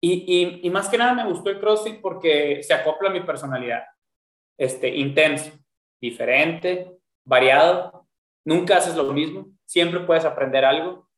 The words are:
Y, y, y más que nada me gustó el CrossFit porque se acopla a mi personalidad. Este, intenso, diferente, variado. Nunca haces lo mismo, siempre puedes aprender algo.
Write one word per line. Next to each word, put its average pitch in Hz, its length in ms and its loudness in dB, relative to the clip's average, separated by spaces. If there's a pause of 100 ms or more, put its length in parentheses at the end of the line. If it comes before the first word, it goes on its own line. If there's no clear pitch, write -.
Y, 180 240 0
y, 175 400 0
y 175 60 0
más 196 180 -2
que 240 100 0
nada 247 160 4
me 233 140 -4
gustó 170 220 -4
el - 80 -4
CrossFit 214 420 0
porque 147 640 0
se - 100 0
acopla 156 360 0
a 190 40 -2
mi 180 100 -4
personalidad. 131 600 -6 (720)
Este, 131 320 -2
intenso, 143 640 0 (500)
diferente, 160 960 -4 (280)
variado. 135 800 4 (400)
Nunca 180 300 2
haces 170 180 0
lo 143 180 -2
mismo, 160 360 -6 (180)
siempre 170 340 0
puedes 160 240 2
aprender 135 400 0
algo. 160 540 -2